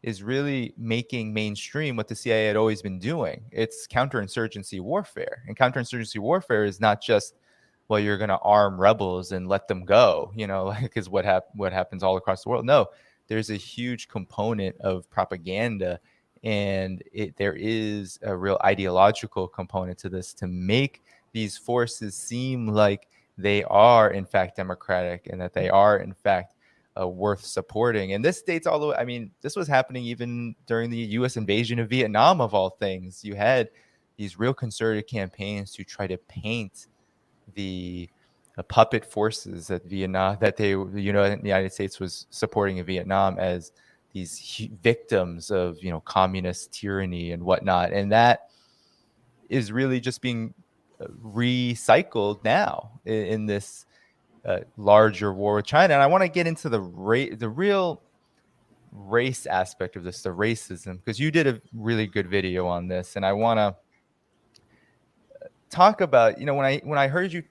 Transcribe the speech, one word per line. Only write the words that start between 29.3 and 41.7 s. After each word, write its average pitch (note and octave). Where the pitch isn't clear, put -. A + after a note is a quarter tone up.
this -
was F3+
happening C3
even A#2+
during A#2
the A#2
U A2+
S B2+
invasion A2+
of A2+
Vietnam, B2+
of G#2
all F#2+
things. F#2
You G2+
had A2+
these G2+
real A#2+
concerted A2
campaigns G2+
to -
try -
to F#2
paint -
the, F2+
uh, F#2
puppet A2+
forces G#2
that F2+
Vietnam, F#2+
that G#2
they, G#2
you G2
know, G2+
the F#2+
United F#2+